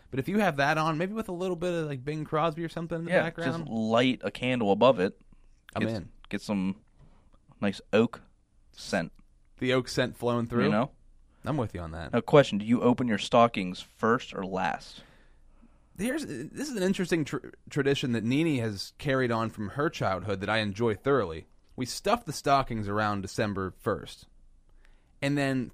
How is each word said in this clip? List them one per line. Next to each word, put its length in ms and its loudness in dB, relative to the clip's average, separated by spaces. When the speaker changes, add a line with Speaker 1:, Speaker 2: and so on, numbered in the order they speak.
Speaker 1:
But 100 -4
if 80 -4
you 120 2
have 160 2
that 220 2
on, 200 0
maybe 140 -2
with 160 -6
a 40 -6
little 240 -2
bit 160 -2
of, 140 -2
like, 180 -6
Bing 200 -6
Crosby 400 0
or 40 -4
something 300 -6
in 60 -6
the 80 -6
Speaker 2:
Yeah, 100 4
Speaker 1:
background. 420 -4
Speaker 2:
just 60 -10
light 540 4
a 60 -2
candle 420 0
above 280 6
it. 180 0
Speaker 1:
I'm 120 -2
Speaker 2:
Get, 80 0
Speaker 1:
in. 140 -8
Speaker 2:
get 140 -6
some 340 -2
nice 200 -2
oak 280 2
scent. 400 -6
Speaker 1:
The 120 0
oak 160 2
scent 280 -2
flowing 300 0
through. 180 2
Speaker 2:
You 60 4
know? 200 2
Speaker 1:
I'm 120 -2
with 180 -2
you 60 -8
on 120 -10
that. 200 -10
Speaker 2:
Now, 80 2
question, 380 6
do 60 -4
you 180 2
open 260 4
your 100 2
stockings 640 2
first 380 0
or 100 -6
last? 580 -4
Speaker 1:
Here's, 280 -4
this 420 -8
is 80 -8
an 60 -2
interesting 420 0
tr-, 120 -6
tradition 440 0
that 120 -2
Nene 360 2
has 380 -6
carried 320 0
on 200 -2
from 200 -8
her 200 -2
childhood 500 -2
that 80 -6
I 100 2
enjoy 360 0
thoroughly. 520 -2
We 40 -6
stuff 380 -2
the 80 -8
stockings 540 0
around 360 0
December 580 -2
first. 460 -6
And 160 0
then 380 0